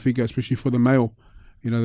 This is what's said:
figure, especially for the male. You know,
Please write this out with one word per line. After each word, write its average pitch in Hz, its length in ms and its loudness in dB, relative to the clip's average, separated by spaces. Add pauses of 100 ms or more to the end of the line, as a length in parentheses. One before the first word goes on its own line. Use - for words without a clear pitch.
figure, 123 200 0
especially 123 320 -4
for - 120 -4
the 123 200 2
male. 123 260 2 (480)
You 113 80 -4
know, 117 140 0